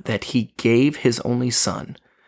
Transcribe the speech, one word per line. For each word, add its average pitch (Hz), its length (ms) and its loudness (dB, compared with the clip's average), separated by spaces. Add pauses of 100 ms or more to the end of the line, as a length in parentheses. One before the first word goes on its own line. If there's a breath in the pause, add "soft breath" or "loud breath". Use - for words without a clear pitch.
that 107 200 -4
he - 320 -2
gave 127 400 4
his 120 240 0
only 123 300 -2
Son, - 460 -2 (300)